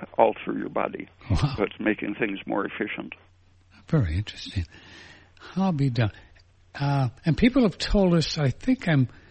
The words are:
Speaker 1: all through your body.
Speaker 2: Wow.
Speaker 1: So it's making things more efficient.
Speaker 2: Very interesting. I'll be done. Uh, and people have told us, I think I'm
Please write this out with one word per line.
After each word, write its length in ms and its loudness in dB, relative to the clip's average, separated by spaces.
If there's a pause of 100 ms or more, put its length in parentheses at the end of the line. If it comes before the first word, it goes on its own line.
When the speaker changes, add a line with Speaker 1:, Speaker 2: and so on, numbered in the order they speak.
(180)
Speaker 1:
all 160 4 (100)
through 140 -4
your 120 -6
body. 380 -4 (220)
Speaker 2:
Wow. 280 2
Speaker 1:
So 60 0
it's 160 -4
making 360 -2
things 320 -4
more 180 -2
efficient. 480 -8 (720)
Speaker 2:
Very 280 2
interesting. 500 -6 (920)
I'll 160 2
be 160 0
done. 220 0 (680)
Uh, 300 0 (160)
and 100 2
people 280 4
have 140 2
told 360 4
us, 240 0
I 140 2
think 360 -2
I'm 220 4 (220)